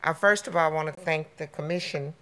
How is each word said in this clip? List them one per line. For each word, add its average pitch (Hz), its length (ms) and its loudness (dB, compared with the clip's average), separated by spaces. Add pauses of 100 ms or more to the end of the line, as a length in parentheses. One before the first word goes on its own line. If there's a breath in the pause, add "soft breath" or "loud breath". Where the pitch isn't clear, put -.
I 165 120 0
first 202 320 4
of 170 100 -4
all 160 160 4
want 156 220 -2
to - 80 -16
thank 156 340 -2
the 156 100 -8
Commission 151 760 -6